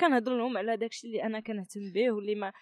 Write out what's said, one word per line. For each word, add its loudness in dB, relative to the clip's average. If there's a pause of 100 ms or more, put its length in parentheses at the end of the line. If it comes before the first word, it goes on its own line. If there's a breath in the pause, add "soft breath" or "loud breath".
كنهضر 4
لهم 0
على 0
داكشي -6
اللي -2
انا -2
كنهتم -8
به 4
واللي 0
ما، -2